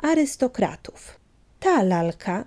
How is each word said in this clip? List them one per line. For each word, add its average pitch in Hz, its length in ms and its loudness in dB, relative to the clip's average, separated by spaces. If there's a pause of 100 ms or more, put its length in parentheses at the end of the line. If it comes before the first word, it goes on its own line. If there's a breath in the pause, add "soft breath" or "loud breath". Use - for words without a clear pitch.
arystokratów. 269 1200 -2 (400)
Ta 349 220 2
lalka 175 640 -2